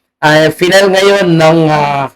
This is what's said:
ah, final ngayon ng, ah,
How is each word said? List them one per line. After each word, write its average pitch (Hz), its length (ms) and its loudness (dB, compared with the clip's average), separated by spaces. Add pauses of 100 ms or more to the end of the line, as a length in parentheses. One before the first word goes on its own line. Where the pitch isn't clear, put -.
(180)
ah, 156 300 0
final 185 400 0
ngayon 190 460 0
ng, 160 320 2
ah, 147 500 -4